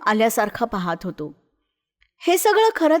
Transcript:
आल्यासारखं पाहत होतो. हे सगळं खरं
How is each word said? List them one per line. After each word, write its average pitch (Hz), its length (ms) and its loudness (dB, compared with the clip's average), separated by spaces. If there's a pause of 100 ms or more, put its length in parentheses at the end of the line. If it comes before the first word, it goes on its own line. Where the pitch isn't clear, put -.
आल्यासारखं 220 600 0
पाहत 180 380 -6
होतो. 156 300 -10 (920)
हे 359 120 2
सगळं 427 380 4
खरं 320 240 2